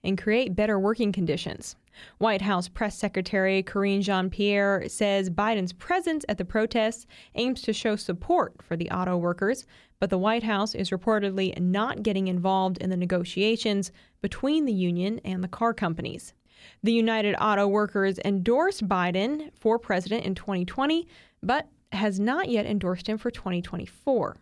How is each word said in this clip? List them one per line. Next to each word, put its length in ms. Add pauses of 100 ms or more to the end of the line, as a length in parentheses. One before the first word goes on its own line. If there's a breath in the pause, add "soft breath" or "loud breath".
and 180
create 340
better 240
working 320
conditions. 640 (440 loud breath)
White 220
House 260
Press 300
Secretary 640
Karine 400
Jean-Pierre 840
says 420
Biden's 440
presence 560
at 80
the 80
protests 600 (300 loud breath)
aims 280
to 100
show 220
support 680
for 140
the 120
auto 280
workers, 500 (320 soft breath)
but 100
the 80
White 240
House 320
is 160
reportedly 680
not 420
getting 260
involved 520
in 100
the 80
negotiations 920 (300 soft breath)
between 440
the 80
union 520
and 180
the 40
car 280
companies. 580 (480 loud breath)
The 120
United 460
Auto 280
Workers 580
endorsed 600
Biden 720
for 180
president 480
in 80
twenty 320
twenty, 420 (360 loud breath)
but 240 (240)
has 280
not 300
yet 160
endorsed 420
him 120
for 100
twenty 320
twenty-four. 800